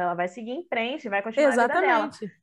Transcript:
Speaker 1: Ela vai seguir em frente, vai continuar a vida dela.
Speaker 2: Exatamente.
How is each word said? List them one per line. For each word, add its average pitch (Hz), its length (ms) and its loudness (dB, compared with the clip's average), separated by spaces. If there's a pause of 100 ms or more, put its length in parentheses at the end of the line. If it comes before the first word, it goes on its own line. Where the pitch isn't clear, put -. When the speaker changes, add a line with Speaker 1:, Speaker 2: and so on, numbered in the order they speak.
Speaker 1:
Ela 175 120 0
vai 175 140 -2
seguir 220 240 -12
em 330 160 -8
frente, 247 400 -4
vai 202 120 -2
continuar 233 280 2
a - 20 6
vida 240 160 4
dela. 330 160 0
Speaker 2:
Exatamente. 226 500 0 (100)